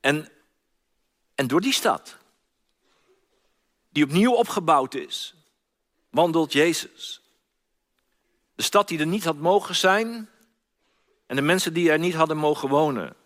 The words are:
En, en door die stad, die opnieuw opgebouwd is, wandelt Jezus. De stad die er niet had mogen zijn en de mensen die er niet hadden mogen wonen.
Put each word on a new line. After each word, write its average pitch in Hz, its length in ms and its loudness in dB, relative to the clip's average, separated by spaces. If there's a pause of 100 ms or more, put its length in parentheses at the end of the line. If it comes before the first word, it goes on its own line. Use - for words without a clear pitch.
En, 151 280 -2 (1040)
en 135 120 -2
door 139 140 2
die 262 120 -2
stad, - 440 -2 (1700)
die 147 160 0
opnieuw 185 280 2
opgebouwd 160 640 0
is, - 400 -10 (760)
wandelt 160 420 0
Jezus. - 720 -2 (1300)
De - 140 -6
stad 202 200 2
die 165 100 -6
er 151 80 0
niet 185 180 -4
had 160 120 -2
mogen 180 380 0
zijn 220 540 0 (1000)
en 131 100 -6
de 139 60 0
mensen 175 300 0
die 165 180 2
er 156 80 4
niet 170 160 -2
hadden 160 220 0
mogen 151 320 0
wonen. 139 460 0 (120)